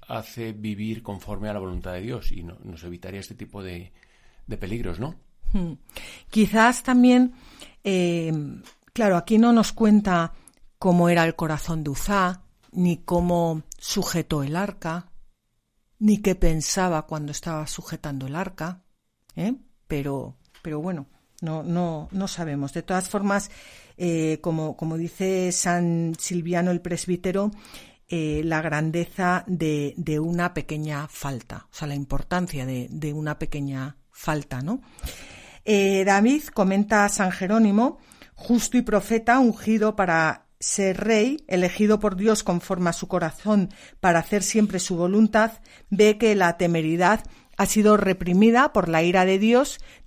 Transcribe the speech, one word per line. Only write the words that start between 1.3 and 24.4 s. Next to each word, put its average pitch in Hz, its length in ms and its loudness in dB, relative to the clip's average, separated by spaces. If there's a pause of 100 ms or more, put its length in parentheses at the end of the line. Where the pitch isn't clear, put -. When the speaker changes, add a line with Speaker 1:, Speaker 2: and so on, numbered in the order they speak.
Speaker 1:
a 104 40 -6
la 104 60 -6
voluntad 90 340 -8
de 90 80 -8
Dios 113 300 -4
y 85 120 -4
no-, 85 200 -16
nos 85 200 -16
evitaría 90 360 -14
este 98 160 -16
tipo 101 280 -16
de, 90 280 -14 (540)
de 110 120 -10
peligros, 98 420 -6
¿no? 123 160 -8 (360)
Speaker 2:
Hmm. 175 220 0 (560)
Quizás 220 540 2
también, 247 500 6 (500)
eh, 170 500 0 (600)
claro, 208 220 2
aquí 190 220 2
no 233 160 8
nos 226 180 4
cuenta 208 600 4 (440)
cómo 175 300 4
era 170 160 4
el 165 120 0
corazón 160 480 -4
de 147 80 -6
Uzá, 180 520 -2 (280)
ni 175 260 0
cómo 170 680 0 (140)
sujetó - 640 -4
el 143 140 -4
arca, 180 540 -8 (880)
ni 214 180 4
qué 196 180 0
pensaba 156 680 2
cuando 151 260 -8
estaba 156 360 -8
sujetando 139 600 -10
el 139 80 -8
arca, 180 460 -8 (540)
¿eh? 196 200 -2 (320)
Pero, 139 480 -6 (260)
pero 151 200 -8
bueno, 160 260 -8 (340)
no, 160 220 -6
no, 170 480 -4
no 196 160 -4
sabemos. 143 460 -6
De 165 100 -8
todas 185 240 -4
formas, 202 420 -2 (460)
eh, 160 460 -2